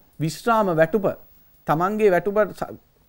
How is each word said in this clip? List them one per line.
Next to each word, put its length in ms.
විශ්‍රාම 460
වැටුප, 300
තමන්ගේ 440
වැටුප 280
ස-, 240